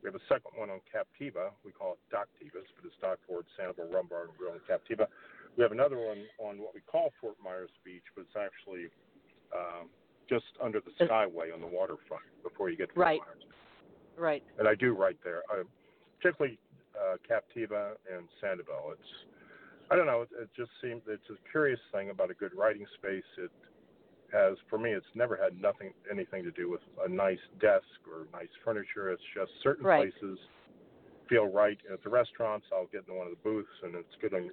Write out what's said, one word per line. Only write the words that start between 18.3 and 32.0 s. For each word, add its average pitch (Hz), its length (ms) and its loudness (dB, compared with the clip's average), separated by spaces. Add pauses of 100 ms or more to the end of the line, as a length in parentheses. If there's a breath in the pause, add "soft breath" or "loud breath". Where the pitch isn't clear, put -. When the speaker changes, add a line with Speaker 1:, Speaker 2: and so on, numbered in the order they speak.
Speaker 1:
Sanibel. 78 540 -6
It's, - 320 -20 (680 soft breath)
I - 40 6
don't 175 100 6
know, 123 160 2
it, 120 120 -6
it 113 200 -12
just 120 160 -8 (120)
seems, 117 260 -6
it's 107 220 -8
a 104 80 -12 (120)
curious 139 300 2 (120)
thing 98 200 -4
about 95 180 0
a 92 60 -8
good 95 180 -6
writing 104 400 2
space. 98 300 -6 (140)
It 90 140 -10 (800)
has, 98 240 6 (140)
for 110 80 -2
me, 113 140 0
it's 98 240 -2
never 113 200 2
had 92 240 0
nothing, 98 340 0 (180)
anything 95 320 -4
to 87 80 -6
do 87 180 -4
with 87 120 -4 (220)
a 95 40 0
nice 92 320 2 (200)
desk 101 280 6 (200)
or 80 240 -12
nice 85 180 -12 (140)
furniture. 101 480 -2
It's 87 120 -4 (100)
just 95 180 -4 (120)
certain 135 200 4
Speaker 2:
Right. 147 280 6
Speaker 1:
places 95 260 -8 (880)
feel 110 200 6
right. 104 320 6 (120)
At 95 120 -10